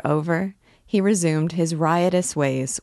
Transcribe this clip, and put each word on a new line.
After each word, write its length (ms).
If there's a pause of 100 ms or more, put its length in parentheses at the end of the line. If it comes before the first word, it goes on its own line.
over, 500 (300)
he 160
resumed 500
his 240
riotous 640
ways 460